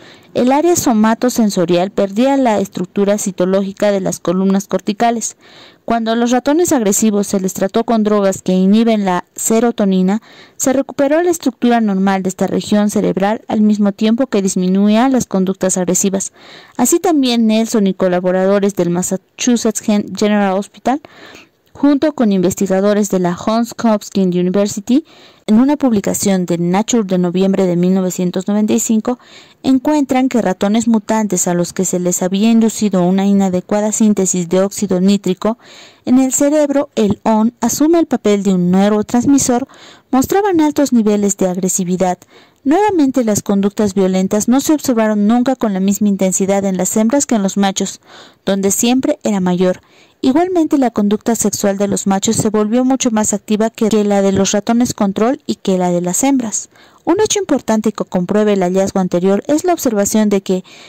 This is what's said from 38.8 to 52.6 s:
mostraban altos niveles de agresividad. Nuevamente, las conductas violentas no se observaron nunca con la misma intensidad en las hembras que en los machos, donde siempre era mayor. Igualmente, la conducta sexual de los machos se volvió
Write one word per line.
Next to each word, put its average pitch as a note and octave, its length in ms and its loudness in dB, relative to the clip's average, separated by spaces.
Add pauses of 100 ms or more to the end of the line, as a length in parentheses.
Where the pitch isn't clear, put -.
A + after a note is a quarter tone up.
mostraban F4+ 500 2
altos D4 320 0
niveles G#3 440 0
de F#3+ 100 0
agresividad. F3+ 680 -2 (460)
Nuevamente, D#4 600 2
las G#3 180 0
conductas G3+ 540 -2
violentas F#3+ 520 0
no B3+ 140 2
se D#4 120 0
observaron A3 520 0
nunca A#3+ 300 2
con A3 180 -2
la F#3 60 -2
misma G3+ 300 0
intensidad F#3+ 540 0
en F#3+ 140 -2
las F#3 180 -4
hembras A3+ 300 0
que B3 100 -2
en G3+ 80 0
los F#3+ 140 -4
machos, G3 440 -2 (440)
donde G3 240 0
siempre B3+ 540 0
era G#3 160 -2
mayor. F3+ 420 0 (420)
Igualmente, D#4+ 540 2
la B3+ 140 0
conducta G#3+ 420 -2
sexual G3 460 -2
de G3+ 80 0
los G3 180 -4
machos G3 300 0
se A3 160 -2
volvió G#3+ 340 0